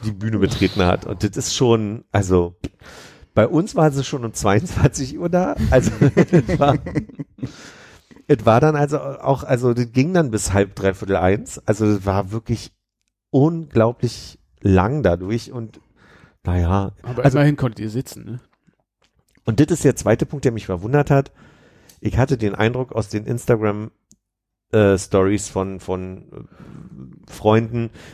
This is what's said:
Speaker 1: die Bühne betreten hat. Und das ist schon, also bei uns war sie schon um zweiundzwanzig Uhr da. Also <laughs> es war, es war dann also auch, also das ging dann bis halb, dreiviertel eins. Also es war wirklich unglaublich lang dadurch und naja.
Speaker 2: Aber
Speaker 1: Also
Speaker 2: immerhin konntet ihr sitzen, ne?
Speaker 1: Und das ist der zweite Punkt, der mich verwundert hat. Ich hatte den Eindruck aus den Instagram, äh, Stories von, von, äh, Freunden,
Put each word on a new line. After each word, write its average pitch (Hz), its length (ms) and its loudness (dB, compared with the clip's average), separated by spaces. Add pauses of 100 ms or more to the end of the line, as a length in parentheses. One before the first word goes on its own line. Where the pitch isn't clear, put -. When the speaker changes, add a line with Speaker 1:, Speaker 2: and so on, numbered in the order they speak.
Speaker 1:
die 110 60 -4
Bühne 107 280 -4
betreten 95 460 0
hat. 90 220 0
Und 95 160 -8
das 104 140 -2
ist - 180 -6
schon, 113 560 0
also 92 460 0 (760)
bei 113 140 4
uns 165 300 -2
war 156 160 4
sie 139 100 -2
schon 131 220 -8
um 113 80 -8
zweiundzwanzig 135 840 0
Uhr 175 100 -4
da. 180 260 0 (160)
Also 131 300 4
<laughs> 139 160 4
es 165 420 2
war, 143 200 2 (1500)
es 120 180 2
war 117 160 6
dann 151 140 4
also 147 240 0
auch, 139 460 -4
also 123 280 0
das 120 200 -2
ging 135 220 2
dann 160 180 2
bis 104 200 -2
halb, 98 220 2
dreiviertel 95 420 -2
eins. 92 480 0
Also 107 220 0
es 101 180 0
war 98 280 -2
wirklich 113 400 -8 (580)
unglaublich 135 1120 -2 (200)
lang 101 420 2
dadurch 92 500 -2
und 117 280 -14 (640)
naja. 90 500 0 (100)
Speaker 2:
Aber 123 220 -2
Speaker 1:
Also 131 140 4
Speaker 2:
immerhin 147 180 4
konntet 120 240 -4
ihr 107 100 -8
sitzen, 117 340 -10
ne? 120 160 -12 (1040)
Speaker 1:
Und 113 140 2
das 151 80 4
ist 170 160 0
der 127 100 4
zweite 113 300 0
Punkt, 139 220 -4
der 120 60 0
mich 107 140 -8
verwundert 113 440 0
hat. 139 220 2 (680)
Ich 95 160 -4
hatte 127 220 2
den 104 160 -2
Eindruck 123 380 -2
aus 110 180 -4
den 107 160 -8
Instagram, 110 640 -2 (800)
äh, 101 240 4
Stories 98 540 0
von, 95 300 -6
von, 92 360 -8 (160)
äh, - 960 -20
Freunden, 113 600 0 (240)